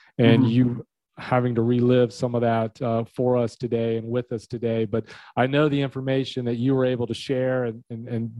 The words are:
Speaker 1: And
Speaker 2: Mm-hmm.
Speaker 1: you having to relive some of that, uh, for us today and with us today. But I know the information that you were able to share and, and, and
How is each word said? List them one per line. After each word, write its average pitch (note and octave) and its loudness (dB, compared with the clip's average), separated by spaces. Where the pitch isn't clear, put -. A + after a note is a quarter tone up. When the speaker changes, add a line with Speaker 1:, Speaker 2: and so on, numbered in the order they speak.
Speaker 1:
And A2+ 6
Speaker 2:
Mm-hmm. A#2 2
Speaker 1:
you B2 0
having B2 0
to A#2 2
relive B2 4
some A#2+ -4
of A#2 0
that, A2+ -2
uh, A2+ -2
for B2 0
us A#2 -2
today A2+ -2
and A2+ -6
with A#2+ -4
us A2+ -8
today. A2+ -2
But G#2+ -2
I B2 2
know D3 2
the C#3+ 0
information C3+ -2
that A#2+ -2
you C3 0
were B2+ 2
able B2 -2
to A#2 -6
share B2+ -2
and, A#2 -8
and, A#2 -12
and A2+ -4